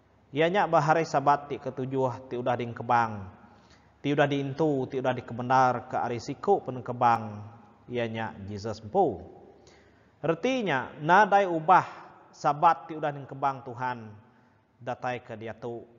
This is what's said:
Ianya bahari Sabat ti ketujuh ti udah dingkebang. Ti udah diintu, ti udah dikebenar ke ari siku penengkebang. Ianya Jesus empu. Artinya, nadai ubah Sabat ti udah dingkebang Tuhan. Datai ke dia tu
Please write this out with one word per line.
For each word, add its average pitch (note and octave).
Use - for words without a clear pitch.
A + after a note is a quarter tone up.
Ianya E3
bahari D#3+
Sabat C#3+
ti A#2+
ketujuh C3
ti A#2+
udah B2
dingkebang. A#2
Ti -
udah C#3+
diintu, C#3
ti B2+
udah C3
dikebenar B2
ke A#2+
ari A#2
siku D#3+
penengkebang. A#2
Ianya A2+
Jesus G#2
empu. A#2
Artinya, E3
nadai G3
ubah E3
Sabat D#3+
ti D#3+
udah D#3
dingkebang C3+
Tuhan. B2
Datai B2
ke A#2
dia A2
tu A#2